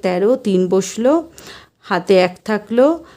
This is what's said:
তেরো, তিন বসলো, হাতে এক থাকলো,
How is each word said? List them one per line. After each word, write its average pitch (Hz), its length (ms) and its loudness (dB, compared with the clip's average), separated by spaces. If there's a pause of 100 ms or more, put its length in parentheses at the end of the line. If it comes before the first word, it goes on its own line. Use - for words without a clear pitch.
তেরো, 185 260 0 (160)
তিন 185 140 0 (140)
বসলো, 220 380 0 (760)
হাতে 185 260 0 (120)
এক 180 80 -4 (140)
থাকলো, 220 380 0 (300)